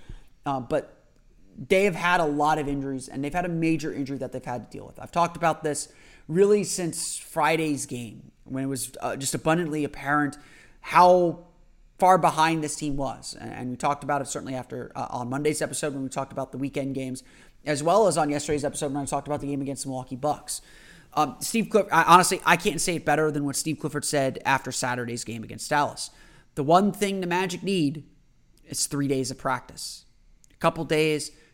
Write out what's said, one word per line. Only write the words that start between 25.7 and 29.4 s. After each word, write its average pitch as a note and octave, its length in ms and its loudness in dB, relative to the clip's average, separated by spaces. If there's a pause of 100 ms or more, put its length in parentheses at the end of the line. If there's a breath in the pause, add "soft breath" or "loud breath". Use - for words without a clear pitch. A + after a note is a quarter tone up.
"The D3 80 -2
one F#3 280 6
thing G3 300 -2
the F3 60 -6
Magic F3 360 -2
need D#3+ 420 0 (600)
is - 200 -6
three C#3+ 220 -2
days C3 240 -2
of C3 60 -12
practice. - 680 -8 (480)